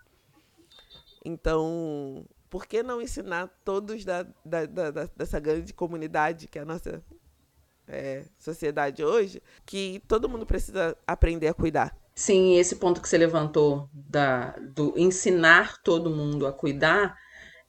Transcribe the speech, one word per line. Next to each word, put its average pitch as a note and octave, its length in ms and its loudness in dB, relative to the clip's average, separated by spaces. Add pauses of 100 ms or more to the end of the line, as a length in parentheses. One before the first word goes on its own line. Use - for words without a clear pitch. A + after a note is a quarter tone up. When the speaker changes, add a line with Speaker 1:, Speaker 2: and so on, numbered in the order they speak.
(1200)
Speaker 1:
Então, D#3+ 1040 -4 (240)
por F#3 160 -12
que A3 160 -2
não A#3+ 200 -6
ensinar F#3+ 460 -8 (160)
todos G#3 400 -6
da, F#3 200 -4 (200)
da, D#3+ 220 -2
da, D3 260 -4
da, C#3+ 240 -6
dessa - 240 -6
grande D#3 340 -2
comunidade D#3+ 760 -4
que - 100 -16
é D3 60 -10
a - 20 -14
nossa, E3 380 -10 (840)
é, C3+ 360 -10 (160)
sociedade D3 640 -4
hoje, G3 380 0 (240)
que F#3+ 420 -8
todo A3+ 220 0
mundo A3+ 160 -8
precisa F#3 600 -2
aprender E3 420 2
a D#3+ 60 2
cuidar? D#3 420 -2 (200)
Speaker 2:
Sim, F#3 420 6
esse F3 180 4
ponto F3 260 2
que - 60 -10
você F#3 100 4
levantou D3+ 760 2
da, C#3 640 0
do C#3+ 400 -4
ensinar F3 840 6
todo E3+ 260 2
mundo D3 380 -2
a C#3 60 -4
cuidar, D#3 600 0 (540)